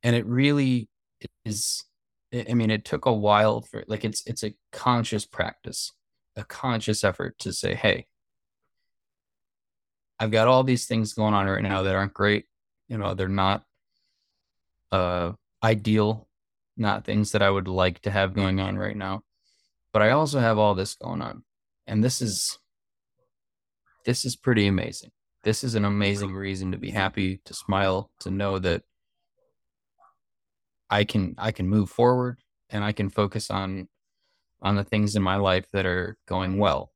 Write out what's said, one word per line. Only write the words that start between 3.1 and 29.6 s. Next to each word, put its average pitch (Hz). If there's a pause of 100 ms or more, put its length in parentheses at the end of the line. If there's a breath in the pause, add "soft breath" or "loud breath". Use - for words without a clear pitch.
while 107
for, -
like, 107
it's, 107
it's 113
a 107 (180)
conscious 117
practice, - (420)
a 104
conscious 113
effort -
to 92
say, -
"Hey, 92 (2000)
I've 110
got 110
all 127
these 127
things 110
going 107
on 98
right 98
now 98
that 95
aren't 98
great. 104 (420)
You 117
know, 98
they're 92
not, 98 (1300)
uh, 90 (300)
ideal, 107 (480)
not 104
things 104
that 104
I 98
would 95
like 92
to 101
have 98
going 95
on 95
right 101
now. 95 (680)
But 107
I 110
also 143
have 113
all 104
this 95
going 82
on. - (420)
And 107
this 127
is, - (1500)
this 123
is 123
pretty 110
amazing. - (340)
This 110
is 117
an 104
amazing 101
reason 95
to 95
be 92
happy, 95
to -
smile, 98 (100)
to 92
know 98
that 90 (2000)